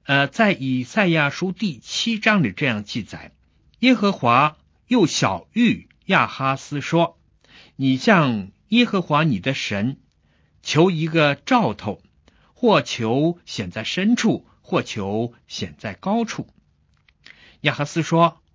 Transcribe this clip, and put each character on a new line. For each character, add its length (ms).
呃， 240
在 240
以 320
赛 240
亚 240
书 220
第 260
七 400
章 240
里 80
这 160
样 160
记 220
载， 280
耶 160
和 160
华 480
又 180
晓 480
谕 320
亚 200
哈 300
斯 240
说 380
，“你 200
向 540
耶 160
和 160
华 220
你 160
的 160
神 440
求 280
一 160
个 300
兆 380
头， 280
或 300
求 640
显 240
在 140
深 320
处， 300
或 220
求 500
显 320
在 160
高 300
处。” 240
亚 100
哈 120
斯 180
说 400